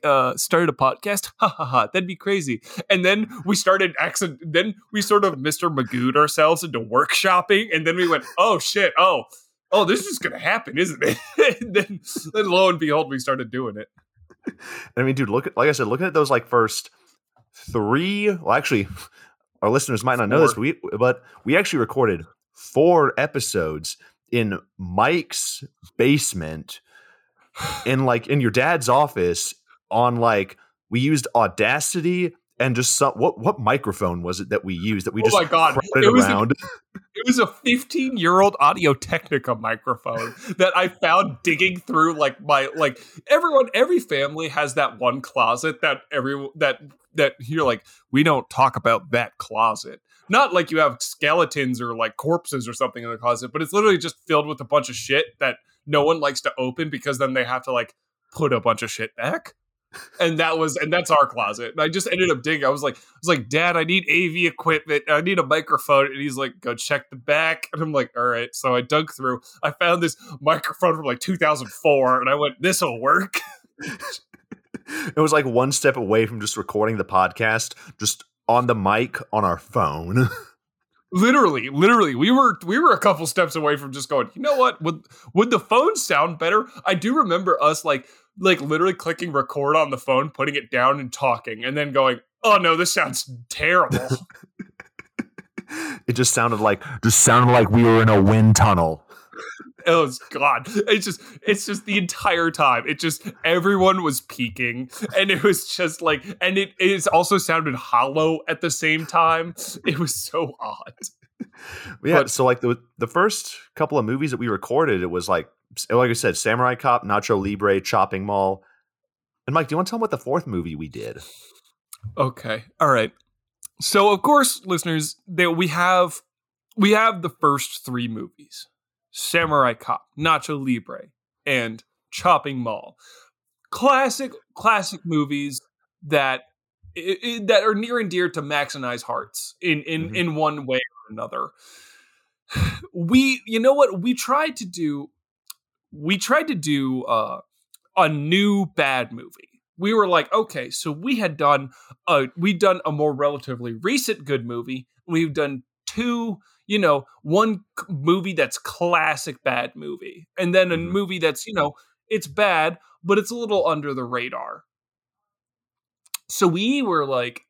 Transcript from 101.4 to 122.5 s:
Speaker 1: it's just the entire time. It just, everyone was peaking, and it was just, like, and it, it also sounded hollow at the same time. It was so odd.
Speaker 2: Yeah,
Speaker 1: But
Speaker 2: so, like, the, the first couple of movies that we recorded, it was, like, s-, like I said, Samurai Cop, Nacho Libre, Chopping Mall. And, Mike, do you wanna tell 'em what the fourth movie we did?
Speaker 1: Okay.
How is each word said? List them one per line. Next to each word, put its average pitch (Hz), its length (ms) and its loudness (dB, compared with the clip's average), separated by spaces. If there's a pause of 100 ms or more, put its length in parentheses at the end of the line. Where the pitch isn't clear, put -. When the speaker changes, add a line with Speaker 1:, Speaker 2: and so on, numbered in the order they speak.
Speaker 1:
it's 202 240 -2
just 202 200 -8
the 202 120 -2
entire 175 520 -2
time. 131 360 2
It 147 140 -4
just, 160 260 -4 (180)
everyone 185 580 2
was 147 180 -2
peaking, 123 720 -8 (260)
and 196 140 2
it 165 120 -2
was 196 320 2
just, 170 280 -4
like, 156 200 0 (200)
and 190 160 0
it, 196 200 -4
it 190 300 2
also 175 300 2
sounded 160 360 -2
hollow 143 720 0
at 160 140 -6
the 170 100 -2
same 160 360 -2
time. 165 480 0 (320)
It 151 120 -2
was 160 160 -2
so 151 460 -6
odd. - 320 -12 (1120)
Speaker 2:
Yeah, 165 160 4
Speaker 1:
But 131 100 -2
Speaker 2:
so, - 140 0
like, 123 160 2
the, 123 160 0 (220)
the 120 100 -4
first - 480 -2 (180)
couple 151 240 -2
of 117 60 0
movies 135 260 -4
that 123 80 -6
we 120 100 -4
recorded, 113 540 0
it 90 80 -2
was, 87 180 -6
like, 87 200 -2 (280)
s-, - 140 -10
like 123 200 4
I 117 40 0
said, 107 220 -2
Samurai 123 380 0
Cop, 120 300 0
Nacho 104 380 0
Libre, 98 380 0
Chopping 95 460 -2
Mall. 98 360 0 (840)
And, 135 80 -4
Mike, 160 140 0
do - 40 -8
you 151 60 -2
wanna 185 100 -2
tell 233 80 -8
'em 226 60 -4
what 214 80 -2
the 127 80 -4
fourth 147 280 -4
movie 85 300 -6
we 78 120 -10
did? 58 300 -12 (1000)
Speaker 1:
Okay. 120 460 -4 (140)